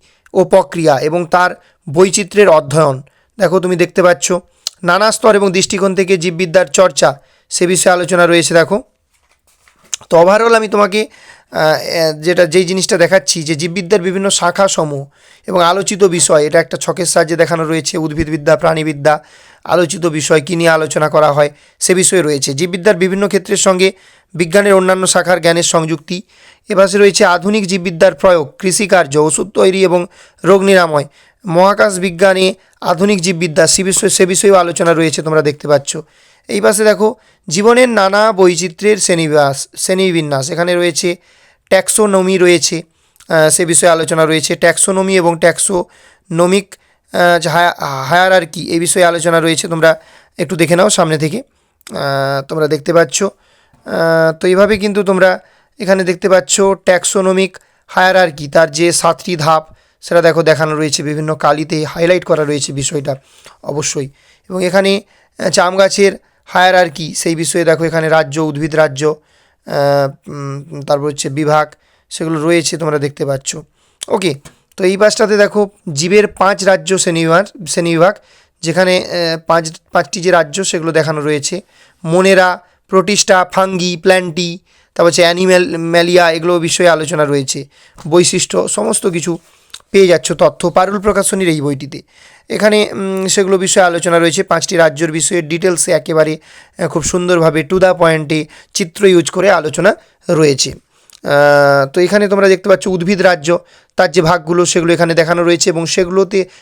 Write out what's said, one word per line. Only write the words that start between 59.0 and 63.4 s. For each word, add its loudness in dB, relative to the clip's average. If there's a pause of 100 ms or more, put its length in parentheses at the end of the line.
ধাপ 0 (320)
সেটা 0
দেখো 2
দেখানো 2
রয়েছে, -4
বিভিন্ন -4
কালিতে -2
হাইলাইট -2
করা 0
রয়েছে -4
বিষয়টা -6 (460)